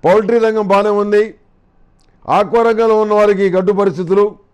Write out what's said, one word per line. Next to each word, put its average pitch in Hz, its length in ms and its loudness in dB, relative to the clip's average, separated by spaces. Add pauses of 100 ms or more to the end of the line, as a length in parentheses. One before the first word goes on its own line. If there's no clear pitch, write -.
పౌల్ట్రీ 208 340 2
రంగం 220 300 -2
బాగానే 202 200 0
ఉంది. 208 500 -2 (880)
ఆక్వా 202 340 0
రంగంలో 220 380 0
ఉన్న 214 140 0
వారికి 202 420 2
గడ్డు 190 160 0
పరిస్థితులు 190 640 -2 (180)